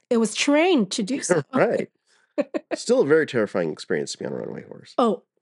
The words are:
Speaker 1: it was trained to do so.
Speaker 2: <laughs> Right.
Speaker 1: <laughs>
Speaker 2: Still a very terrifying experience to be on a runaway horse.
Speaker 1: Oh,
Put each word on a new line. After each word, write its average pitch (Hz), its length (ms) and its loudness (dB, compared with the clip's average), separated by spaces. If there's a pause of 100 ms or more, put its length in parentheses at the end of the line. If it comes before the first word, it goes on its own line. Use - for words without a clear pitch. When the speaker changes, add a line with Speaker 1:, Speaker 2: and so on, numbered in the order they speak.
Speaker 1:
it 247 80 2
was 220 180 0
trained 294 580 2
to - 100 -2
do 233 180 -4
so. 160 280 0
Speaker 2:
<laughs> - 60 -20
Right. - 360 0 (480)
Speaker 1:
<laughs> - 380 -6
Speaker 2:
Still 254 240 2
a 202 60 4
very 151 200 4
terrifying 98 460 0
experience - 400 -4
to - 60 -14
be - 60 -8
on 71 80 -6
a 65 40 -6
runaway - 260 -10
horse. - 340 -20
Speaker 1:
Oh, 226 280 0 (180)